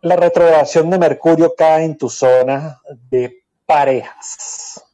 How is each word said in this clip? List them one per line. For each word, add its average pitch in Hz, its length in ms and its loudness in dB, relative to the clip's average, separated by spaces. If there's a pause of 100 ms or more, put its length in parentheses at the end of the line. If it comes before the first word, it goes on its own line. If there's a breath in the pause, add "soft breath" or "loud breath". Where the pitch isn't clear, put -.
La 175 120 0
retrogradación 165 760 2
de 185 80 0
Mercurio 165 580 2
cae 160 280 2
en 156 140 -6
tu 131 100 -6
zona 135 720 -2 (300)
de 123 320 -4 (220)
parejas - 1300 -4